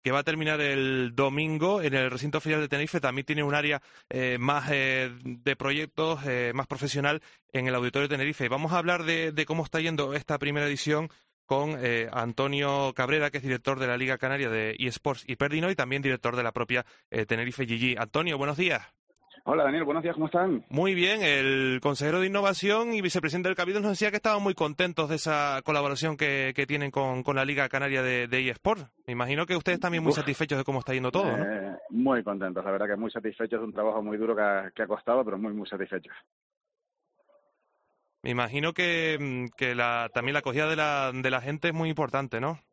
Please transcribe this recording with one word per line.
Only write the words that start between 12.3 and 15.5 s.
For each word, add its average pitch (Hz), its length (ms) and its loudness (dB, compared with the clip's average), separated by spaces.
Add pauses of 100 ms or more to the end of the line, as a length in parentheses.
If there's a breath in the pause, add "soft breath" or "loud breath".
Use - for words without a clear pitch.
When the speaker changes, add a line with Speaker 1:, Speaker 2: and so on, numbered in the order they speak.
Speaker 1:
Cabrera, 143 360 2
que 143 80 -4
es 131 40 -8
director 131 360 0
de 131 80 0
la 123 100 2
Liga 131 220 0
Canaria 135 300 0
de 110 280 0
eSports 127 500 -4
y 127 80 -4
Perdino, 156 360 0